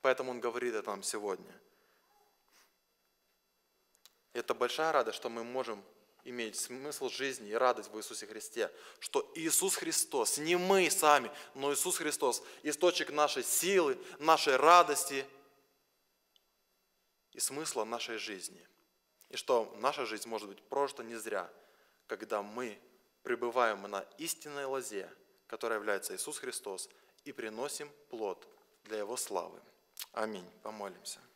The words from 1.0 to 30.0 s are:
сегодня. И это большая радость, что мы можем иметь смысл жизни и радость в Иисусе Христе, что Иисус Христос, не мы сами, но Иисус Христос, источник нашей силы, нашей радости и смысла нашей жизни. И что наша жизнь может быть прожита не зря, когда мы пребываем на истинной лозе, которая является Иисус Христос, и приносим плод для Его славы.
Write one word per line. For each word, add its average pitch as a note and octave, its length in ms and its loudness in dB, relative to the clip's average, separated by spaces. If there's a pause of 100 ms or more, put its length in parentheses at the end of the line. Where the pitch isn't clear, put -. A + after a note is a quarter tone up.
сегодня. F#2+ 520 -4 (2750)
И A#2+ 60 -6
это A#2+ 160 -2
большая B2+ 380 0
радость, A#2 240 2
что - 120 -6
мы A#2 160 -6
можем A#2 380 -6 (420)
иметь A#2+ 320 -6
смысл C3+ 520 -6
жизни B2+ 420 -4
и G#2 40 -4
радость A#2 360 2
в G#2+ 60 -10
Иисусе G#2+ 300 -10
Христе, G#2+ 440 -6 (280)
что - 360 -2
Иисус D#3+ 420 2
Христос, - 600 0
не D#3+ 180 2
мы F#3 340 6
сами, D3 400 6 (240)
но C#3 180 0
Иисус F3 260 0
Христос, D3 440 0 (200)
источник E3+ 500 2
нашей C#3+ 320 2
силы, E3+ 520 2 (220)
нашей D3+ 380 6
радости D3 680 8 (2000)
и - 80 -10
смысла C3+ 440 -2
нашей A#2 340 -6
жизни. F#2 480 -10 (640)
И B2+ 60 -10
что A#2+ 420 0
наша C#3 260 -2
жизнь G#2+ 240 -8
может G#2+ 200 -6
быть G2 140 -16
прожита C3 400 -2
не A2+ 140 -10
зря, G#2 340 -6 (560)
когда G#2+ 360 -4
мы G#2+ 360 -8 (440)
пребываем A#2 600 2
на G2+ 180 -4 (180)
истинной D3 460 -6
лозе, A2 460 -4 (360)
которая A2+ 320 -2
является G2+ 360 -2
Иисус D3 240 -8
Христос, G2+ 500 -8 (360)
и D3 80 -12
приносим B2+ 580 -6 (200)
плод G#2+ 360 -4 (380)
для G#2+ 140 -6
Его G#2+ 180 -4
славы. F2 440 -4 (520)